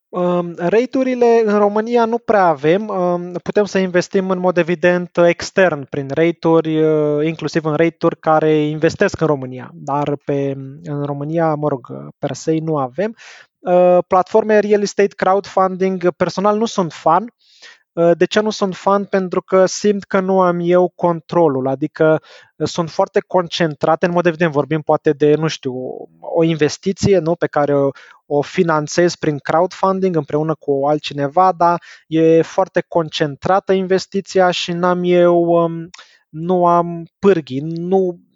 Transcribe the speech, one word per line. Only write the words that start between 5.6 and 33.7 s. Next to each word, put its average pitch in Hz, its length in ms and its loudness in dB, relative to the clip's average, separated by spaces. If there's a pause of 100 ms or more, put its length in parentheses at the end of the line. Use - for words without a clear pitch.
prin 139 200 -8
rate-uri, 160 760 0
uh, 151 420 0
inclusiv 160 400 -4
în 151 100 -2
rate-uri 165 440 0
care 156 360 2
investesc 156 640 -2
în 160 60 0
România, 127 460 -6
dar 143 420 -4 (100)
pe, 139 280 -4 (300)
în 143 200 -8
România, 151 520 -2
mă 151 120 -4
rog, 139 200 -6 (300)
per 143 140 -8
se 160 300 -4
nu 156 160 -4
avem. 143 380 -6 (440)
Uh, 180 380 4 (100)
platforme 214 520 2
real 208 220 2
estate, 202 340 0
crowdfunding, 190 960 -2
personal 190 460 -2
nu 226 80 -2
sunt 180 280 -4
fan. 175 320 0 (680)
Uh, 170 260 2
de 180 80 2
ce - 140 -2
nu 214 100 0
sunt 190 260 -4
fan? 196 300 0
Pentru 185 360 -4
că 190 240 2
simt 202 380 -2
că - 160 -2
nu 190 220 2
am 175 200 2
eu 180 340 2
controlul, 160 720 0
adică, 151 540 0 (340)
uh, 151 120 -4
sunt 165 220 -6
foarte 196 300 0
concentrate, 170 840 -2
în 175 60 -2
mod 175 140 0
evident 165 260 0
vorbim 147 300 -2
poate 151 300 0
de, 147 240 4
nu 156 120 -2
știu, 131 260 -6 (460)
o - 240 -2
investiție, 165 760 0
nu, 165 180 0
pe 151 120 -4
care 143 280 0
o, 139 140 2 (360)
o 143 160 -2
finanțez 165 720 0
prin 151 220 -4
crowdfunding 185 800 -2
împreună 151 400 -2
cu 139 320 -4
altcineva, 151 720 0
dar 170 240 0 (260)
e 160 340 4
foarte 185 460 -2
concentrată 165 880 -2